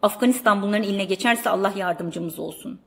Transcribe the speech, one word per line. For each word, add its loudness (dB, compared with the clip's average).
"Afganistan 2
bunların 0
eline 0
geçerse 0
Allah 2
yardımcımız -4
olsun." -12